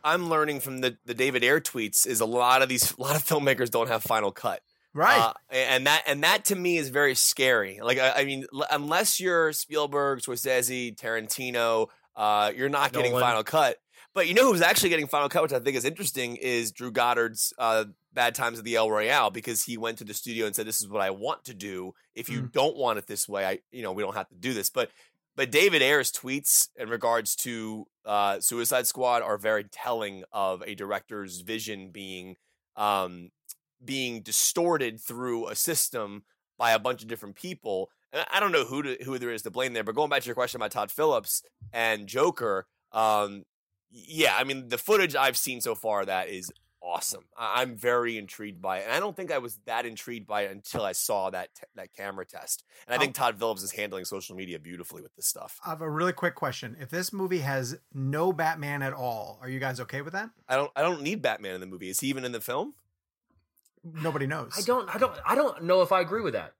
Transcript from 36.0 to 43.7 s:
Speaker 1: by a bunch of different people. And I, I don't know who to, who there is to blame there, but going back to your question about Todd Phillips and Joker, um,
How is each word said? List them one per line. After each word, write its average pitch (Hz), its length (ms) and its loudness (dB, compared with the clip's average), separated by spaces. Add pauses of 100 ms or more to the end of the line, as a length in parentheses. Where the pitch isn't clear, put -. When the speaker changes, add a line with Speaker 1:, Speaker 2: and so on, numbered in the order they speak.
Speaker 1:
by 117 140 4
a 113 60 6
bunch 120 240 -2
of 110 60 -16
different 104 280 -10
people. 107 540 -6 (220)
And 151 100 -2
I, - 160 -2
I - 20 4
don't 202 120 2
know 143 120 4
who 131 180 -4
to, 127 220 -6
who 131 140 -6
there 120 120 -4
is 110 120 -6
to 110 80 -8
blame 127 220 -2
there, 113 120 -2
but 110 100 -4
going 147 160 2
back 139 120 2
to - 40 -10
your 120 80 -6
question 123 260 -2
about 107 120 -4
Todd 104 180 -2
Phillips 143 520 0 (300)
and 113 360 0
Joker, 113 580 0 (260)
um, 104 520 2 (480)